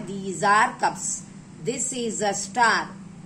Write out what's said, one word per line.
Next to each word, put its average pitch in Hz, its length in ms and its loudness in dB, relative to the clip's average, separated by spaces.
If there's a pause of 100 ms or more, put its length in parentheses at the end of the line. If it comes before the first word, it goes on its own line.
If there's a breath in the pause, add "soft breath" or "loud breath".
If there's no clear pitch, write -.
These 190 380 -6
are 214 360 6
cups. - 440 -2 (400)
This 254 300 -2
is 226 280 -4
a 208 140 2
star. 208 540 2 (360)